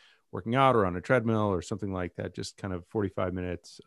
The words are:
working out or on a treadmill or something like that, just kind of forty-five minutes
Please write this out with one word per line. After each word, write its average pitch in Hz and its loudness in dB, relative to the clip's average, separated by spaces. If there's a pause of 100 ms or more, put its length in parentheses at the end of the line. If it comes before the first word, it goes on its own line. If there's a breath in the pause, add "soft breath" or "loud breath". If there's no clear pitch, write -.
(300 soft breath)
working 110 -4
out 131 6
or 101 4
on 87 0
a 90 -6
treadmill 110 2
or 87 0
something 101 -6
like 90 -4
that, 95 -8
just - -10
kind 98 -8
of 87 -8
forty-five 98 -2
minutes 90 -8